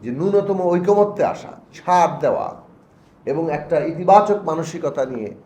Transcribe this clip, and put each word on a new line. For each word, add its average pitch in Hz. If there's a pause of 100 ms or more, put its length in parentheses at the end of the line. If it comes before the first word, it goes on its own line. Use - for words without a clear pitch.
যে 117
ন্যূনতম 190
ঐকমত্যে 180
আসা, - (220)
ছাড় 170
দেওয়া 113 (720)
এবং 156
একটা 147
ইতিবাচক 190
মানসিকতা 160
নিয়ে 117 (100)